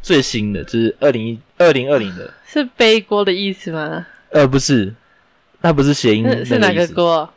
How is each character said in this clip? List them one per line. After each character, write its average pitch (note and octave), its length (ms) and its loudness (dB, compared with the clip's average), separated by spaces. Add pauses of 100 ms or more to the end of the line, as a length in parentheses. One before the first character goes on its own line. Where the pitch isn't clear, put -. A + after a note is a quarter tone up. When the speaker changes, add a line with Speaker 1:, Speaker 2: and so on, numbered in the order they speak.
Speaker 1:
最 D#3 180 2
新 B2+ 320 -4
的， D#3+ 100 -6
就 - 80 -14
是 A2+ 280 0
二 D3 100 4
零 A#2 180 -4
一， A2+ 120 -10 (180)
二 F3 140 4
零 C3+ 200 0
二 C#3+ 60 4
零 G2 180 -4
的。 F#2+ 160 -16 (140)
Speaker 2:
是 D4 180 -2 (140)
背 A3 240 2
锅 G3+ 240 -2
的 F#3+ 80 -2
意 G3 180 -4
思 F#3 200 -10
吗？ D#3+ 340 -8 (240)
Speaker 1:
呃， D3 180 4
不 C3+ 120 2
是， A2+ 340 0 (680)
那 E3+ 120 2
不 C#3+ 80 2
是 C#3+ 140 4
谐 G#3+ 200 2
音 A3 80 -2
那 B3 60 2
个 A#3+ 120 -2
意 - 20 -8
思。 - 20 -8
Speaker 2:
是， A#3+ 80 -2
是 A#3 60 2
哪 G3 120 2
个 E3+ 180 0
锅？ E3 480 0